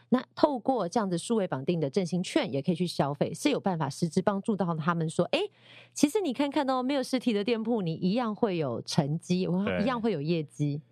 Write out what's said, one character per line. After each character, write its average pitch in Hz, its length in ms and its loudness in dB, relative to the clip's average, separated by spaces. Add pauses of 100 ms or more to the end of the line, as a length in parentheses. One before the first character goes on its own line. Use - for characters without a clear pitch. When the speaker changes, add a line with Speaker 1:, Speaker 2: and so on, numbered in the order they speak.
(100)
Speaker 1:
那 247 140 2 (100)
透 294 240 2
过 214 300 0
这 240 100 -2
样 202 100 0
子 185 100 2
数 226 180 0
位 190 100 2
绑 135 180 -4
定 175 160 0
的 143 100 0
振 185 160 0
兴 180 160 0
券 240 300 0
也 135 100 0
可 - 80 0
以 165 40 2
去 175 120 -2
消 147 260 0
费， 147 220 -2
是 - 160 0
有 208 100 2
办 185 160 0
法 147 140 -2
实 175 180 -2
质 180 140 0
帮 196 180 0
助 208 160 -2
到 170 180 0
他 160 200 0
们 165 140 -2
说， 170 180 0
诶， - 120 -2 (540)
其 - 160 4
实 427 120 0
你 320 120 0
看 285 180 -2
看 269 180 -2
哦， 254 140 0
没 262 120 0
有 262 80 0
实 254 160 -2
体 240 140 0
的 202 120 0
店 226 180 0
铺， 220 200 0
你 165 120 0
一 185 200 0
样 226 200 0
会 190 220 0
有 131 260 -2
成 147 360 0
绩， 180 280 0
Speaker 2:
对。 190 360 0
Speaker 1:
一 - 20 2
样 240 160 0
会 226 100 0
有 160 100 -2
业 160 220 0
绩。 147 380 -2 (120)